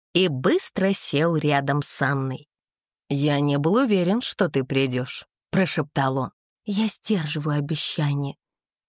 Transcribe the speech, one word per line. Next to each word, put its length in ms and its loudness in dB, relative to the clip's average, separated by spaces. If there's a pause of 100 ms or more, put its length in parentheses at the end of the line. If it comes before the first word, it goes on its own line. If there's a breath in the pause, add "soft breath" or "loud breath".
(140)
и 160 4
быстро 640 0
сел 420 0
рядом 460 0
с 200 -4
Анной. 460 -2 (680)
"Я 280 2
не 160 2
был 160 2
уверен, 480 2
что 260 -2
ты 160 -2
придёшь", 640 -2 (240)
прошептал 680 0
он. 140 -4 (320)
"Я 240 0
сдерживаю 680 -2
обещание". 800 -2 (520)